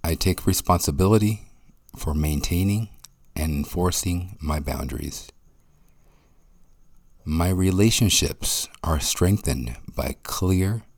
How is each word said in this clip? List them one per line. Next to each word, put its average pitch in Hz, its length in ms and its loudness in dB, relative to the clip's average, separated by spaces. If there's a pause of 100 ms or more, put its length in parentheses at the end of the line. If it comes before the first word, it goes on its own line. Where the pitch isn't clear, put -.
I 82 100 0
take - 320 0
responsibility 98 1000 2 (480)
for 78 160 -4
maintaining 87 760 0 (440)
and 78 160 -2
enforcing 87 880 -2
my 76 220 -2
boundaries. 69 680 -8 (2000)
My 82 240 0
relationships 92 1200 2 (160)
are 78 160 0
strengthened 65 800 0 (100)
by - 360 -6
clear 92 600 0 (140)